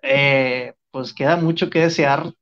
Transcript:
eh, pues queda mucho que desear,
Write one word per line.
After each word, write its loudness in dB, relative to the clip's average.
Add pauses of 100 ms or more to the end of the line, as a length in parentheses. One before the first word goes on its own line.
eh, 0 (160)
pues -10
queda 0
mucho 0
que 0
desear, 0